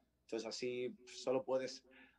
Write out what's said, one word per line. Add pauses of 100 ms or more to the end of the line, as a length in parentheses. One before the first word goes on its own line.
(220)
Entonces,
así
solo
puedes (340)